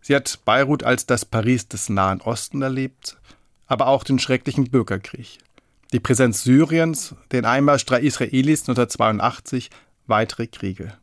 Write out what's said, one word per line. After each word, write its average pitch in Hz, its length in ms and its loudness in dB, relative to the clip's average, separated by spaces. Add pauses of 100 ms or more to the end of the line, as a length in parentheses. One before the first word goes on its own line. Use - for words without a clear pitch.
Sie 139 120 0
hat - 300 -2
Beirut 135 380 2
als 123 240 0
das 120 180 0
Paris 113 420 0
des - 220 -10
Nahen 95 320 0
Osten 113 400 -6
erlebt, 131 560 -6 (520)
aber 135 180 2
auch 135 180 4
den 131 140 2
schrecklichen 127 520 0
Bürgerkrieg. 110 680 -4 (560)
Die 120 60 2
Präsenz 120 420 2
Syriens, 156 720 2 (180)
den 120 140 0
Einmarsch 139 400 2
drei 123 140 2
Israelis 135 680 0
neunzehnhundertzweiundachtzig, 117 1040 -2 (360)
weitere 110 400 -2
Kriege. 95 460 -10 (100)